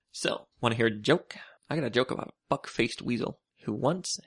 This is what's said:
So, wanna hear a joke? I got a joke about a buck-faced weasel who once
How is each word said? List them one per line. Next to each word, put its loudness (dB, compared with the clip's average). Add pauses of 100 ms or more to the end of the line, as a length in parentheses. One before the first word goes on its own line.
(120)
So, -4 (140)
wanna 2
hear 4
a 4
joke? 2 (340)
I -4
got -2
a -2
joke 2
about -6
a -18 (160)
buck-faced -2
weasel -4 (240)
who -2
once -2